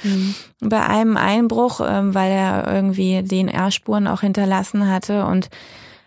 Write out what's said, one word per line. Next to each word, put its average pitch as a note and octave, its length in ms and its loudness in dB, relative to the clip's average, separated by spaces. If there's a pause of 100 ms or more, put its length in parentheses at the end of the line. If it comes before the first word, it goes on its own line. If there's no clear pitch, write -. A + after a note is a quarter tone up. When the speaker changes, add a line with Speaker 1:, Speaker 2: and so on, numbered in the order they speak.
Speaker 1:
Mhm. G3 320 -2 (240)
Speaker 2:
bei A3 260 0
einem A3 300 2
Einbruch, A3+ 680 0
ähm, G3 300 0
weil F#3+ 160 2
er F#3+ 420 0
irgendwie F#3+ 520 0
D-N-R-Spuren F#3+ 840 0
auch - 140 -2
hinterlassen G3 680 0
hatte F#3+ 380 0
und, F#3 240 0 (560)